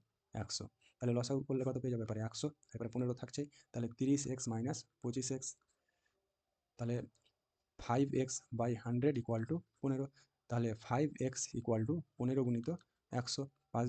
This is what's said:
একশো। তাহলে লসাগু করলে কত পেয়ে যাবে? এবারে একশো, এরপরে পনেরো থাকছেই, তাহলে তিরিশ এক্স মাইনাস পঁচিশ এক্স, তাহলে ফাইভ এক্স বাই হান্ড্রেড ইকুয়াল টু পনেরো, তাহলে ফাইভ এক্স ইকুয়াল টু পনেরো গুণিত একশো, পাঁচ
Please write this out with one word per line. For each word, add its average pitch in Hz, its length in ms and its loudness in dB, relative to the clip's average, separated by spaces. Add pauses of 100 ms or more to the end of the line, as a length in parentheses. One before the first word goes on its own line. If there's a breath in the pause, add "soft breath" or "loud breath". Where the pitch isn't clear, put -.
(340)
একশো। - 320 -4 (320 soft breath)
তাহলে 120 200 0
লসাগু 131 300 0
করলে 131 200 0
কত 127 140 0
পেয়ে 127 120 0
যাবে? 113 140 0
এবারে 110 200 -2
একশো, - 200 -4 (240)
এরপরে 113 240 -4
পনেরো 123 260 2
থাকছেই, 143 260 -4 (240 soft breath)
তাহলে 120 160 -2 (120)
তিরিশ 139 220 4 (120)
এক্স 127 180 -4
মাইনাস 117 260 -2 (240)
পঁচিশ 123 340 -2
এক্স, 131 120 -8 (1300)
তাহলে 120 180 0 (880)
ফাইভ 131 200 4 (160)
এক্স 131 140 0 (240)
বাই 120 120 4 (120)
হান্ড্রেড 123 380 4
ইকুয়াল 117 280 0
টু 160 60 2 (260)
পনেরো, 135 240 0 (440 soft breath)
তাহলে 117 200 2 (160)
ফাইভ 139 220 4 (200)
এক্স 131 140 -4 (180)
ইকুয়াল 113 300 2
টু 147 40 2 (240)
পনেরো 131 300 2
গুণিত 120 220 0 (420)
একশো, 123 320 -2 (300)
পাঁচ 120 160 4